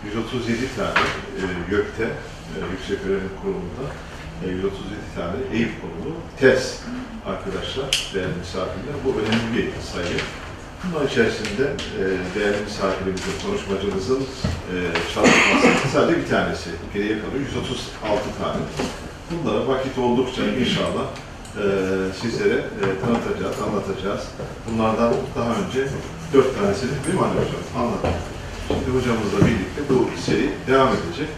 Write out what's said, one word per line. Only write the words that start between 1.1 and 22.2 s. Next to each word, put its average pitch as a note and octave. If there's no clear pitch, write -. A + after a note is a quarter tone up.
e, -
gökte, G#2
e, -
Yüksek F#2+
Öğrenim F#2
Kurumu'nda, F#2+
e, F2+
yüz F#2
otuz -
yedi -
tane F2+
eğitim A2
kurulu F2+
tez C3
arkadaşlar, -
değerli F2+
misafirler. F#2
Bu C3
önemli A2+
bir F2
sayı. -
Bunlar D#3
içerisinde, G#2+
e, -
değerli G#2
misafirimizin, F#2
konuşmacımızın, G2
e, F2+
çalışması -
sadece -
bir -
tanesi F2+
geriye G#2
kalıyor. C3+
Yüz B2
otuz -
altı G2+
tane. -
Bunlara A#2+
vakit B2+
oldukça A#2+
inşallah, -
e, -